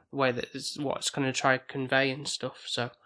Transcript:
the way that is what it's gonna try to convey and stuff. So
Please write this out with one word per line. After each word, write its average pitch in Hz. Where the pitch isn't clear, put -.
the -
way 131
that -
is -
what 143
it's -
gonna 135
try 131
to -
convey 135
and 143
stuff. -
So 123